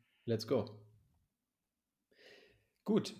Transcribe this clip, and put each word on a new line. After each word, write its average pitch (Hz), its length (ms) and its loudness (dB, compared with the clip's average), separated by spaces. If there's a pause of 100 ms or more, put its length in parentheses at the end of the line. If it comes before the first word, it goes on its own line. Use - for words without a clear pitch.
(240)
let's 113 240 -2
go. - 340 0 (2000)
Gut, - 360 2